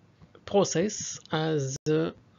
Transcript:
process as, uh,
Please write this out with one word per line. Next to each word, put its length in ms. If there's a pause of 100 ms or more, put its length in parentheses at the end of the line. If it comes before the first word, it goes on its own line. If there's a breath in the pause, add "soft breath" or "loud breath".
(460)
process 720 (100)
as, 460 (120)
uh, 220 (280)